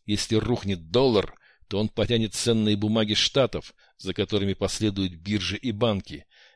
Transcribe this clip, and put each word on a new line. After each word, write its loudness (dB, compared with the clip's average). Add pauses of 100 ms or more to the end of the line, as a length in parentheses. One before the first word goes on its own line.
Если 0
рухнет -2
доллар, 4 (340)
то -4
он 0
потянет 0
ценные 2
бумаги 0
Штатов, 0 (240)
за -6
которыми 0
последуют -2
биржи -4
и -4
банки. -2 (300)